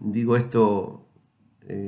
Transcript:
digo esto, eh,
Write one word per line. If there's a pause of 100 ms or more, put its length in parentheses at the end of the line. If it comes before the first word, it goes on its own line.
digo
esto, (640)
eh,